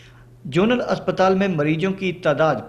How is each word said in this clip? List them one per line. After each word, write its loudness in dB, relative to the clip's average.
जोनल 2
अस्पताल 0
में 2
मरीजों 0
की -4
तादाद 0